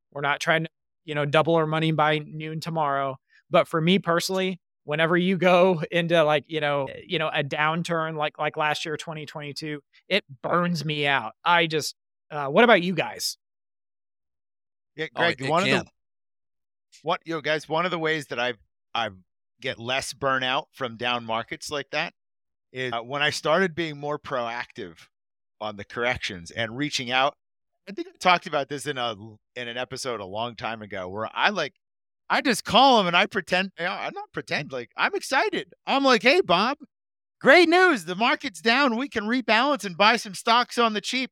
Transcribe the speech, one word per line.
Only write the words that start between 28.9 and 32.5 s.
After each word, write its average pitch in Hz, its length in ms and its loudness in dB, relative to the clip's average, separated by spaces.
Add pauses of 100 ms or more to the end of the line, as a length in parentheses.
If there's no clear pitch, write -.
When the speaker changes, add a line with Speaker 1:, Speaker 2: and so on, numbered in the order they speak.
Speaker 2:
a, 120 160 -2 (400)
in 123 140 -10
an 120 80 -10
episode 123 420 -6
a 101 80 -8
long 110 300 -8
time 113 260 -8
ago 95 260 -10
where 104 240 -8
I, 147 180 2
like, 175 240 -6 (540)
I 226 120 2
just 277 240 0